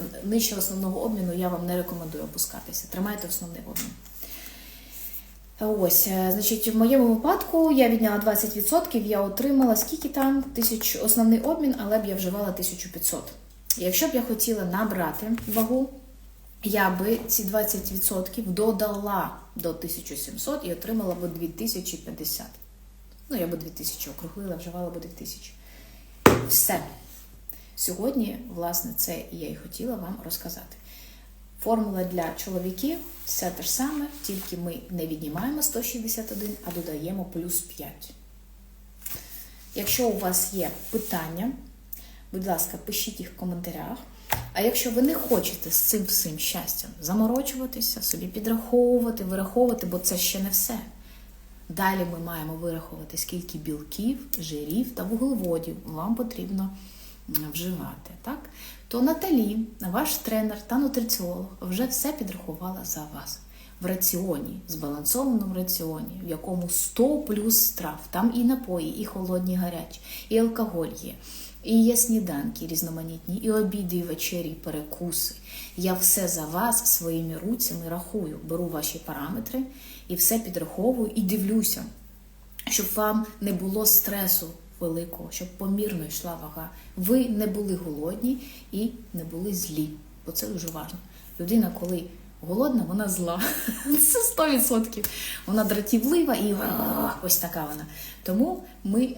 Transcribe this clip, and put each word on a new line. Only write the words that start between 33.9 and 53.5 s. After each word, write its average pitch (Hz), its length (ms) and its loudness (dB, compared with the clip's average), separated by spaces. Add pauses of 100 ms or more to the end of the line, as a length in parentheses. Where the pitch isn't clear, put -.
тільки 190 340 -6
ми 175 220 -6 (100)
не 170 180 -4
віднімаємо 160 540 -2
сто 247 220 -2
шістдесят 220 480 -4
один, 208 180 -6 (160)
а 180 60 -6
додаємо 170 540 -4
плюс 175 340 -4
п'ять. - 540 -12 (1600)
Якщо 233 320 2
у 196 120 2
вас 185 340 2
є 170 180 0 (180)
питання, 180 600 -2 (800)
будь 190 160 -4
ласка, 175 380 0
пишіть - 340 -2
їх 180 120 -10
в - 40 -18
коментарях. 175 640 -6 (560)
А 196 80 0
якщо 240 300 2
ви 233 100 2
не 294 140 4
хочете 180 560 0
з - 40 4
цим - 280 2
всім 165 360 0
щастям - 520 -4 (100)
заморочуватися, 233 1000 0
собі - 260 -2
підраховувати, 226 960 4
вираховувати, 196 640 2
бо 175 120 -2
це - 180 0
ще - 220 0
не 196 100 -2
все. - 300 0 (960)
Далі 190 360 2
ми 170 80 -6
маємо 165 340 -6
вирахувати, 160 640 -6
скільки 175 400 -6